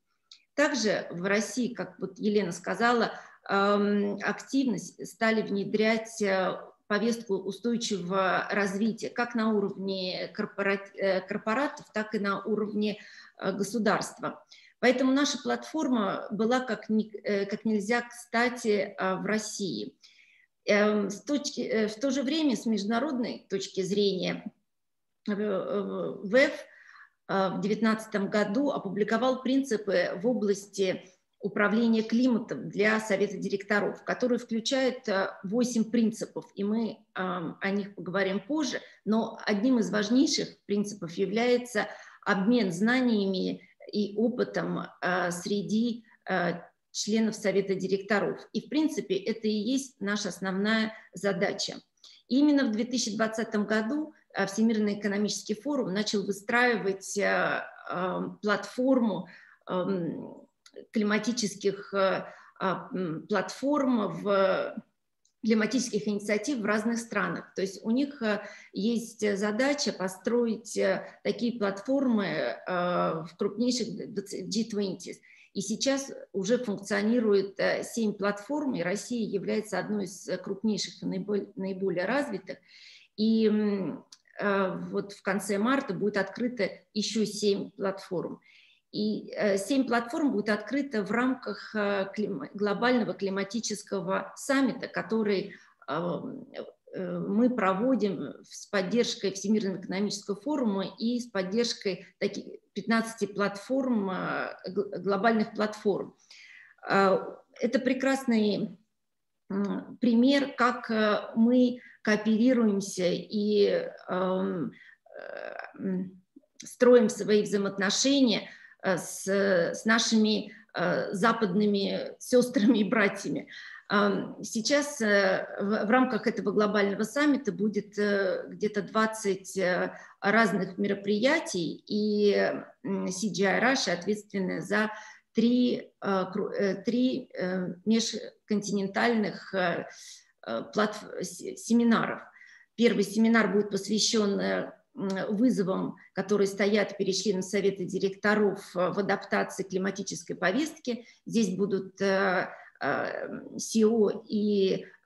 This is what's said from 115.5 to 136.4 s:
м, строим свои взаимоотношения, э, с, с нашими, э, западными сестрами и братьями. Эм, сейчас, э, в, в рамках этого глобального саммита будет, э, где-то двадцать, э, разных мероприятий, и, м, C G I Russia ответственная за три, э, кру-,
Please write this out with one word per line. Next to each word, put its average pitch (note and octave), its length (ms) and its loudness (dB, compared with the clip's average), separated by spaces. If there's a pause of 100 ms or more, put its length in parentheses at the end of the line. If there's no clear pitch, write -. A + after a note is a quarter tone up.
м, F#3 440 -6 (420)
строим A#3+ 440 8
свои G#3 340 2
взаимоотношения, G3 1080 2 (340)
э, F3+ 160 2
с, - 280 -10
с F#3+ 580 2
нашими, A3 680 4 (220)
э, E3+ 380 0
западными G3+ 1080 2
сестрами A#3+ 580 4
и G#3+ 60 4
братьями. - 640 0 (420)
Эм, G3+ 540 2
сейчас, C#4+ 560 0
э, G3+ 460 4 (140)
в, G#3 260 0
в G3 40 0
рамках B3 380 4
этого G3+ 240 0
глобального G3+ 500 2
саммита C#4+ 480 2
будет, G#3 480 -2
э, G3+ 500 0
где-то G3+ 340 -4
двадцать, A3 760 -2
э, F3+ 360 0 (280)
разных G3 580 2
мероприятий, G3+ 1080 0
и, G#3 480 2 (500)
м, F#3+ 240 -2
C F#3 220 -4
G F3 140 0
I F#3 160 2
Russia A#3+ 320 2
ответственная F#3 680 -4
за G#3 320 0 (400)
три, A#3+ 680 2
э, G3 320 0
кру-, F#3+ 180 -2